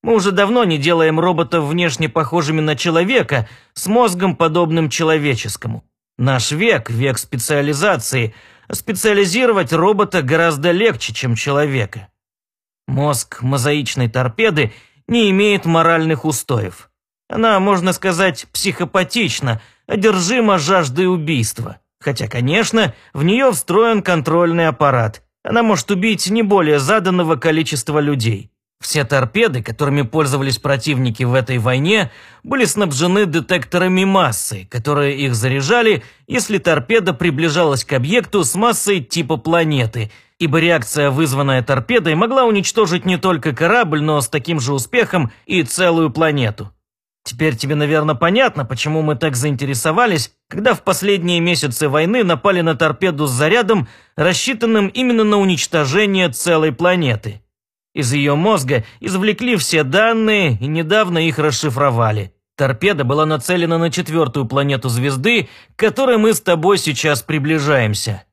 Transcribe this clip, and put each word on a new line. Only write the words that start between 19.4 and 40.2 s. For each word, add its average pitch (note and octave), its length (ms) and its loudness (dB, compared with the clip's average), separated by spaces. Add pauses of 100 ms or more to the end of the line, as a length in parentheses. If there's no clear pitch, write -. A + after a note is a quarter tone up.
одержима G3+ 720 2
жаждой E3 500 2
убийства. C#3 680 -2 (260)
Хотя, C3+ 240 -4
конечно, D#3+ 680 0 (200)
в C#3+ 100 -4
неё A#3 300 2
встроен G#3 480 2
контрольный E3+ 680 2
аппарат. B2+ 560 0 (180)
Она A#3 220 0
может G#3+ 260 0
убить G3 400 0
не A3+ 140 0
более E3+ 360 4
заданного F3 580 2
количества D#3 640 -2
людей. A#2+ 520 -2 (300)
Все D3 240 -2
торпеды, C3+ 580 0
которыми C#3+ 380 -2
пользовались C3+ 560 -2
противники C3 640 -2
в A#2+ 100 0
этой B2+ 260 0
войне, C3+ 520 0 (320)
были B3+ 220 0
снабжены F3+ 600 0
детекторами F3+ 800 0
массы, C3+ 680 0
которые C#3+ 480 -2
их C#3 160 -2
заряжали, C#3 680 0 (240)
если A3 300 -2
торпеда E3+ 560 0
приближалась D#3 720 0
к - 80 -6
объекту F3 500 0
с - 120 -2
массой G3+ 440 0
типа D3+ 380 -4
планеты, C3+ 720 0 (280)